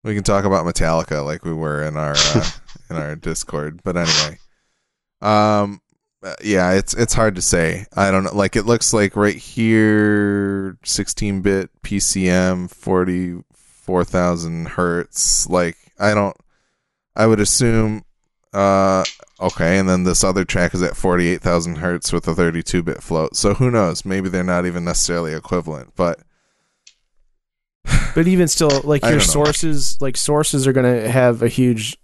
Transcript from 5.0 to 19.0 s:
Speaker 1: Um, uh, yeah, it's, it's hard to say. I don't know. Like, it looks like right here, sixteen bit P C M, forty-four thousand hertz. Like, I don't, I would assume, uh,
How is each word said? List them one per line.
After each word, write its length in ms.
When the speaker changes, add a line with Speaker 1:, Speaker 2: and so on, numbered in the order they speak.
Speaker 1:
Um, 580
uh, 120
yeah, 280
it's, 220
it's 200
hard 220
to 60
say. 440
I 140
don't 140
know. 100
Like, 200
it 120
looks 260
like 240
right 180
here, 1500
sixteen 560
bit 300
P 160
C 300
M, 400
forty-four 1400
thousand 640
hertz. 800
Like, 280
I 160
don't, 220
I 100
would 140
assume, 640
uh, 520